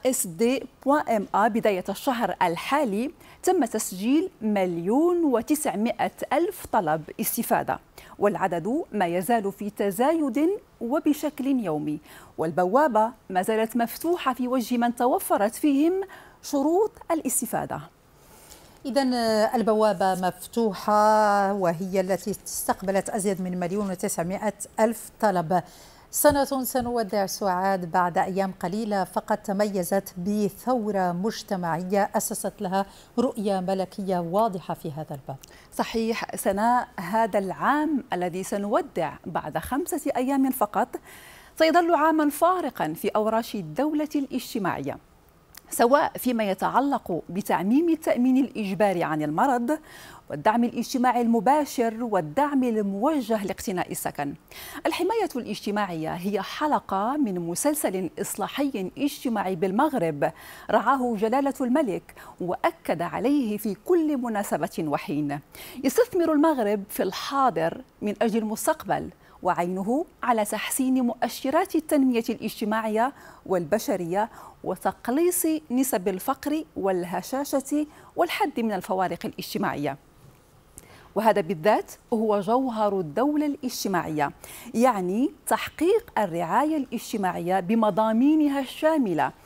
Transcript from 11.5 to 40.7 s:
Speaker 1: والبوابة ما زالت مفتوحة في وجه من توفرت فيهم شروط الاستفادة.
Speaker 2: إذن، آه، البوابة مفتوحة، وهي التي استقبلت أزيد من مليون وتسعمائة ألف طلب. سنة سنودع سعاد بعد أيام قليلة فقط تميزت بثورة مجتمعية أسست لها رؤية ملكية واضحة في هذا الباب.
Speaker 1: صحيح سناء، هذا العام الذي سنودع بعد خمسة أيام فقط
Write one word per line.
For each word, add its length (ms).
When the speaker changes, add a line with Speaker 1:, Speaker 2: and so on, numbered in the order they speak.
Speaker 1:
والبوابة 720
ما 120
زالت 360
مفتوحة 560
في 140
وجه 300
من 180
توفرت 600
فيهم 460
شروط 500
الاستفادة. 720
Speaker 2:
إذن، 280
آه، 420
البوابة 600
مفتوحة، 1400
وهي 480
التي 300
استقبلت 760
أزيد 320
من 180
مليون 320
وتسعمائة 600
ألف 400
طلب. 440
سنة 520
سنودع 640
سعاد 640
بعد 260
أيام 420
قليلة 440
فقط 340
تميزت 800
بثورة 920
مجتمعية 1040
أسست 460
لها 240
رؤية 400
ملكية 600
واضحة 540
في 180
هذا 240
الباب. 200
Speaker 1:
صحيح 640
سناء، 520
هذا 400
العام 640
الذي 300
سنودع 720
بعد 320
خمسة 580
أيام 360
فقط 440